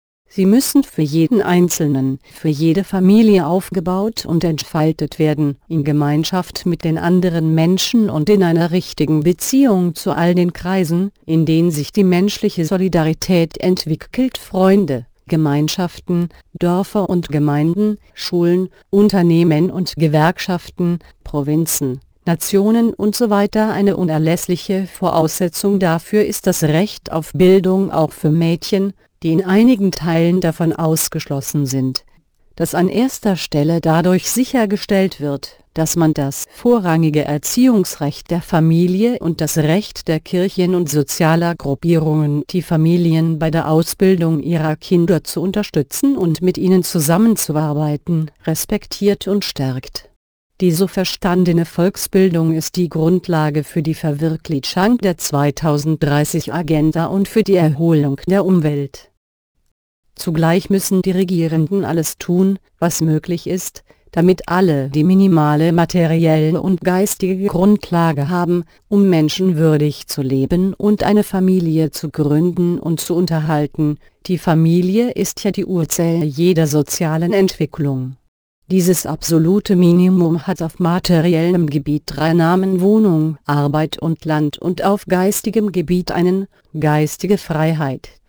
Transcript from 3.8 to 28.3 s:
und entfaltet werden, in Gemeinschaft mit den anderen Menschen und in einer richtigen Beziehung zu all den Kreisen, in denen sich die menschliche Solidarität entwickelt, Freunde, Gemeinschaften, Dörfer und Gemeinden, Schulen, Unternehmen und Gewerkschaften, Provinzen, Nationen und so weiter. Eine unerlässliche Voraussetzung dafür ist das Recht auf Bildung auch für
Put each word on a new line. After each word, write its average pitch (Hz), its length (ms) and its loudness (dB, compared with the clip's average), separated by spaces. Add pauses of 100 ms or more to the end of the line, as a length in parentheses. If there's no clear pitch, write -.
und 165 180 0
entfaltet 156 760 -2
werden, 151 380 0 (120)
in 156 160 -2
Gemeinschaft 147 800 -2
mit 170 200 -2
den 160 120 0
anderen 170 580 0
Menschen 185 540 2
und 151 220 0
in 196 120 4
einer 170 280 2
richtigen 156 520 -2
Beziehung 180 720 2
zu - 180 -4
all 170 220 2
den 175 200 0
Kreisen, 185 560 -2 (160)
in 160 180 2
denen 160 260 2
sich 147 220 -4
die 202 120 2
menschliche 185 600 0
Solidarität 170 920 0
entwickelt, 180 800 -2
Freunde, 185 640 0 (240)
Gemeinschaften, 160 1000 -2 (240)
Dörfer 180 560 -2
und 175 180 -2
Gemeinden, 156 680 0 (160)
Schulen, 175 560 0 (180)
Unternehmen 175 800 4
und 180 260 -6
Gewerkschaften, 170 1040 -2 (220)
Provinzen, 147 800 -2 (240)
Nationen 208 720 2
und 202 220 -2
so 233 140 0
weiter. 208 420 0
Eine 196 240 0
unerlässliche 175 920 -2
Voraussetzung 175 920 -2
dafür 180 440 0
ist - 220 -6
das 180 160 0
Recht 160 480 -2
auf 156 220 -6
Bildung 185 580 4
auch 156 220 0
für - 180 -2